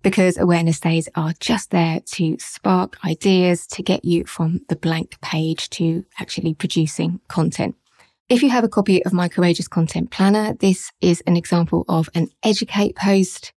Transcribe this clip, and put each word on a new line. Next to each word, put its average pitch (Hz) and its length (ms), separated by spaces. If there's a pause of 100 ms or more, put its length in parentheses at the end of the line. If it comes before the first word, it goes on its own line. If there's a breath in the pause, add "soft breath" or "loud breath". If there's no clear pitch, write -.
Because 185 360
awareness 165 420
days 165 360
are 165 260
just - 300
there 165 280 (120)
to 160 280
spark - 640
ideas, 180 640
to - 160
get - 220
you 170 200
from 165 440
the 160 80
blank 165 420
page 160 520
to 165 340 (120)
actually - 360
producing 165 760
content. - 480 (540 soft breath)
If 247 140
you 269 80
have 247 120
a 226 60
copy 196 360
of 190 60
my 175 160
Courageous 175 400
Content 165 440
Planner, 208 420
this - 380 (100)
is 175 240
an 175 100
example 170 540
of 165 240
an 165 160 (140)
educate 208 520
post. 196 640